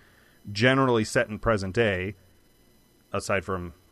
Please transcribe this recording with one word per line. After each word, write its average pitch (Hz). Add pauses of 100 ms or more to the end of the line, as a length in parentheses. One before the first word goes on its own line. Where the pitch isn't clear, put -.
(520)
generally 123
set 120
in 107
present 98
day, 104 (960)
aside 98
from, 90 (180)